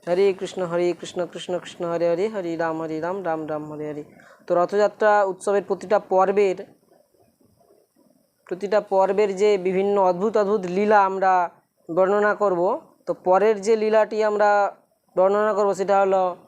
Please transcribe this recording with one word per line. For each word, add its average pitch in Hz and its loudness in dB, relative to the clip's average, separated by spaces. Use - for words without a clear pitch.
হরে 190 2
কৃষ্ণ 190 -8
হরে 175 -2
কৃষ্ণ 180 -8
কৃষ্ণ 175 -8
কৃষ্ণ - -12
হরে 170 -2
হরে, 175 -2
হরে 175 -6
রাম 160 -4
হরে 156 -6
রাম 180 -6
রাম 160 -4
রাম 151 -6
হরে 151 -12
হরে। 147 -12
তো 175 0
রথযাত্রা 202 2
উৎসবের 196 -2
প্রতিটা 196 -2
পর্বের, 190 0
প্রতিটা 196 -2
পর্বের 196 0
যে 208 2
বিভিন্ন 190 0
অদ্ভুত 185 0
অদ্ভুত 202 0
লীলা 202 2
আমরা 190 0
বর্ণনা 202 2
করব, 202 0
তো 170 -4
পরের 196 2
যে 220 2
লীলাটি 214 0
আমরা 208 2
বর্ণনা 202 2
করব 202 0
সেটা 196 0
হলো 190 0